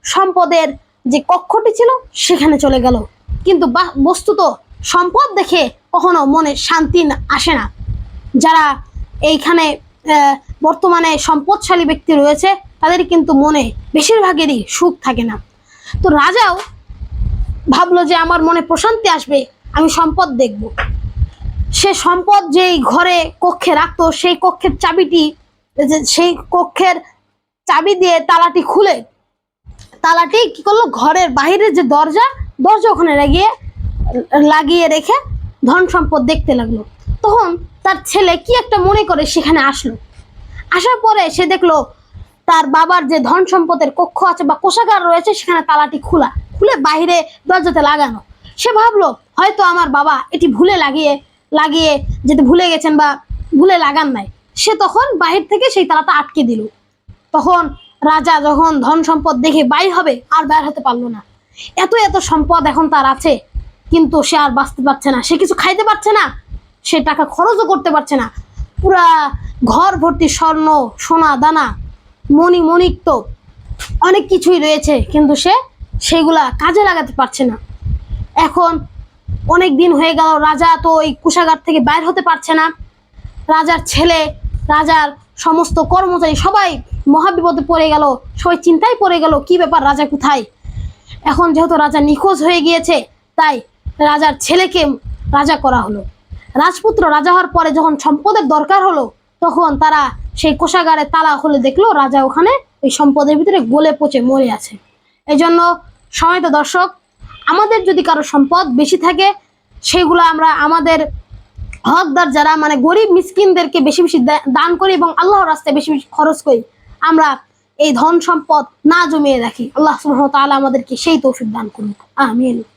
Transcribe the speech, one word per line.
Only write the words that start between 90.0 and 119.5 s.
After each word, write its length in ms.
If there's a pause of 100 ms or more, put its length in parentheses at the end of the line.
কোথায়? 380 (800)
এখন 300
যেহেতু 220
রাজা 240
নিখোঁজ 440
হয়ে 180
গিয়েছে, 420 (320)
তাই 260 (380)
রাজার 400
ছেলেকে 460 (480)
রাজা 220
করা 260
হলো। 200 (320)
রাজপুত্র 800
রাজা 200
হওয়ার 160
পরে 240
যখন 260
সম্পদের 500
দরকার 380
হলো, 260 (300)
তখন 380
তারা 300 (280)
সেই 180
কোষাগারে 500
তালা 320
খুলে 220
দেখলো 340
রাজা 300
ওখানে 260 (340)
ওই 60
সম্পদের 480
ভিতরে 220
গলে 320
পচে 300
মরে 300
আছে। 260 (500)
এই 100
জন্য 420 (320)
সম্মানিত 340
দর্শক, 440 (560)
আমাদের 380
যদি 200
কারো 200
সম্পদ 440
বেশি 300
থাকে, 360 (480)
সেগুলো 400
আমরা 320
আমাদের 580 (760)
হকদার 440
যারা, 240
মানে 200
গরিব 360
মিসকিনদেরকে 680
বেশি 220
বেশি 180
দা-, 300
দান 280
করি 160
এবং 240
আল্লাহর 300
রাস্তায় 280
বেশি 160
বেশি 200
খরচ 300
করি। 220 (380)
আমরা 360 (400)
এই 160
ধন 260
সম্পদ 460 (200)
না 200
জমিয়ে 340
রাখি। 360